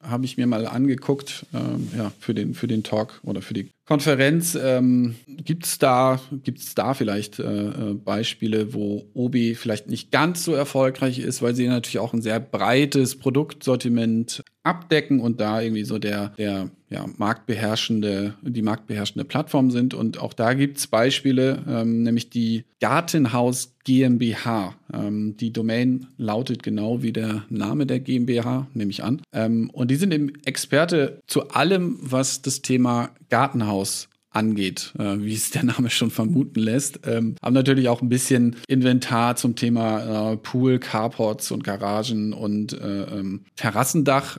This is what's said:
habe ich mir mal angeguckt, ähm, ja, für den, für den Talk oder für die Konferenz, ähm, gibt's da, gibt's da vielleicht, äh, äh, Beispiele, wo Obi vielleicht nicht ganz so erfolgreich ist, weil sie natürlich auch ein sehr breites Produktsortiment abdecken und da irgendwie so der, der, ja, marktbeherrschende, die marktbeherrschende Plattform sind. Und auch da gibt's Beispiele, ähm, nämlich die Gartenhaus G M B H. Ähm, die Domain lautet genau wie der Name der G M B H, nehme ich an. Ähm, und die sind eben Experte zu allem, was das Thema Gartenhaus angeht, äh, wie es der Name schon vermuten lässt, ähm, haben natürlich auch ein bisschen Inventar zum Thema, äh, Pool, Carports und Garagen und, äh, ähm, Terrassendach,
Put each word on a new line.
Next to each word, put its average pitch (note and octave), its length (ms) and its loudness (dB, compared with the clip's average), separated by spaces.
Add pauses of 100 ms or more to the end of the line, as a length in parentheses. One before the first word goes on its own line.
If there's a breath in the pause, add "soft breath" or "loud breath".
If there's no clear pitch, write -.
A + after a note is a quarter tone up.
habe A#2+ 220 -4
ich B2+ 140 -6
mir B2 80 2
mal A2+ 200 0
angeguckt, C#3 840 -2
ähm, B2 420 -4
ja, A2 240 -4
für - 140 -2
den, A2 220 -2
für - 140 -4
den A2 160 0
Talk - 380 -4
oder G2 200 -6
für - 100 -12
die G2 160 -6 (160)
Konferenz, D3+ 760 2
ähm, B2+ 540 4 (100)
gibt's - 520 -6
da, C3 420 4 (240)
gibt's - 320 -8
da A2+ 180 0
vielleicht, G#2 460 -4
äh, - 20 -4
äh, G#2 600 -4
Beispiele, G#2+ 680 -2
wo G#2 320 -4 (100)
Obi A#2+ 420 0
vielleicht G#2+ 340 -4
nicht A2+ 220 -8
ganz E3 320 2
so E3 100 0
erfolgreich C3+ 640 0
ist, C3 240 -6
weil A#2+ 140 2
sie B2 100 0
natürlich B2 320 -2
auch A2+ 160 -2
ein A2+ 80 -2
sehr A2 160 0
breites B2+ 800 2
Produktsortiment B2 1300 0 (200)
abdecken D3+ 580 2
und A#2 200 0
da G#2+ 200 0
irgendwie A2 240 -2
so G#2+ 140 -4
der, G#2 300 -4 (100)
der, G2 320 -4 (180)
ja, G2 160 -8 (120)
marktbeherrschende, G#2 1300 -2
die B2 200 -4
marktbeherrschende G#2+ 600 -4
Plattform C3+ 480 2
sind. B2 200 2
Und A#2 280 -2
auch A#2 140 -6
da A#2 200 2
gibt's C#3+ 320 0
Beispiele, C3 840 2
ähm, A#2 360 0
nämlich A#2 260 0
die A2+ 340 0 (160)
Gartenhaus B2+ 920 2 (100)
G C3 180 6
M B2 160 6
B A2+ 180 0
H. G#2 380 -2 (180)
Ähm, G#2+ 460 -4
die A2+ 140 -4
Domain A#2+ 540 0 (100)
lautet A2+ 460 -4
genau G#2+ 400 -2
wie A2+ 100 -2
der G#2+ 360 -4
Name A#2+ 380 -2
der B2+ 120 0
G C3 180 -2
M A#2+ 100 0
B A#2+ 160 2
H, C3 320 -4
nehme G#2 160 -4
ich - 120 -8
an. C3 200 -2 (100)
Ähm, A2+ 380 0
und B2 200 -2
die C3+ 60 2
sind F#3 160 2
eben D3 200 0 (120)
Experte D3 840 2
zu - 220 0
allem, F3 540 2
was C3 400 -2
das C3 180 -4
Thema B2 500 2 (200)
Gartenhaus A2+ 800 0 (240)
angeht, G#2 640 -2
äh, G2+ 220 -2
wie G#2+ 160 -4
es A2 160 -4
der E3 140 0
Name A#2 260 2
schon A#2 200 0
vermuten A2+ 500 0
lässt, A2+ 440 0
ähm, A2+ 380 -2
haben A#2+ 120 2
natürlich C3 340 4
auch A#2+ 120 2
ein B2+ 80 0
bisschen A#2+ 460 4 (140)
Inventar B2 640 4
zum A#2+ 220 0
Thema, A2 760 0
äh, A2 40 -2
Pool, B2+ 420 2
Carports A#2 720 -2
und A2+ 140 -6
Garagen G#2 680 -2
und, G#2 400 -4
äh, G2+ 320 -6
ähm, G2 360 -8 (160)
Terrassendach, C3+ 840 0